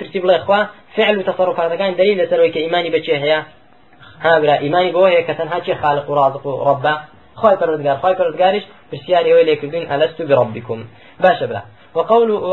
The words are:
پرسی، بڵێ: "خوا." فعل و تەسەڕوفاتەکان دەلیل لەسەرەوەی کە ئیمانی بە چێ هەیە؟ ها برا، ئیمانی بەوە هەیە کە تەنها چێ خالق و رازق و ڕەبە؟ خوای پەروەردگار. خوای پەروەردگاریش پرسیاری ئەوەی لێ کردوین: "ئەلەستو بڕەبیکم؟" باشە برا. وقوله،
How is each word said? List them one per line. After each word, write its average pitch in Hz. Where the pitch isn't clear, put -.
پرسی، -
بڵێ: 185
"خوا." 202
فعل 214
و 185
تەسەڕوفاتەکان 175
دەلیل 196
لەسەرەوەی 165
کە 165
ئیمانی 170
بە 156
چێ 160
هەیە؟ 156
ها 160
برا، 147
ئیمانی 175
بەوە 190
هەیە 170
کە 151
تەنها 165
چێ 185
خالق 147
و 143
رازق 139
و 139
ڕەبە؟ 139
خوای 208
پەروەردگار. 147
خوای 185
پەروەردگاریش 180
پرسیاری 165
ئەوەی 165
لێ 151
کردوین: 160
"ئەلەستو 156
بڕەبیکم؟" 117
باشە 180
برا. 104
وقوله، 214